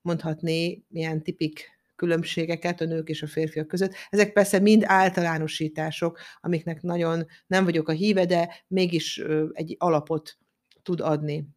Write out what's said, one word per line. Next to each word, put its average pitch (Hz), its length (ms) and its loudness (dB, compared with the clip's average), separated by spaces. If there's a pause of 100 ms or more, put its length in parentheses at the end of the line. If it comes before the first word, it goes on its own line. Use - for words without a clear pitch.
mondhatni, 165 880 -4
ilyen 160 320 -4
tipik - 480 -6 (260)
különbségeket 170 840 -2
a 165 40 -2
nők 160 240 -4
és 156 140 -6
a 156 40 -8
férfiak 156 400 -4
között. 190 280 -2 (160)
Ezek 208 220 4
persze 196 260 4
mind 214 280 8
általánosítások, 165 1300 0 (200)
amiknek 165 420 -4
nagyon 170 440 -2 (200)
nem 190 180 4
vagyok 170 240 0
a 160 40 0
híve, 190 340 2
de 170 400 0
mégis, 175 520 -2
ö, 156 340 -2
egy 160 260 -8
alapot 160 600 -2 (440)
tud 175 180 -4
adni. 151 560 -2